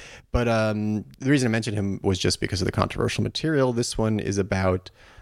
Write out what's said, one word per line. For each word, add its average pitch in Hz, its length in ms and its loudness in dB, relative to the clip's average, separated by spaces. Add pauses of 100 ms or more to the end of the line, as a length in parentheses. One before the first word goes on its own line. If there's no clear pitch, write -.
(320)
But, 120 160 0
um, 107 560 0 (160)
the 131 100 0
reason 131 160 4
I 113 40 2
mentioned 110 260 0
him 98 260 -2
was 95 160 2
just 95 220 0
because 98 200 -2
of 92 60 0
the - 60 -2
controversial - 500 0
material. 131 500 0
This 117 240 -2
one 110 240 0
is 98 180 -2
about 92 520 0 (320)